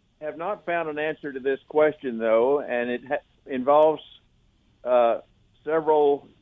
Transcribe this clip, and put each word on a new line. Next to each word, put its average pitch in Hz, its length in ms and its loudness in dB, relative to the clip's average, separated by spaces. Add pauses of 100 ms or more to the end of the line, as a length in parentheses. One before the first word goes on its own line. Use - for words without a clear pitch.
(200)
have 151 180 -10
not 185 280 -8
found 170 240 -4
an 147 80 -8
answer 151 340 -8
to 131 80 -12
this 131 280 -2
question, 151 500 0
though, 113 420 2
and 120 300 -4
it 120 180 -6
ha-, 143 100 -4 (280)
involves, 147 560 2 (840)
uh, 120 360 2 (440)
several 151 640 2 (140)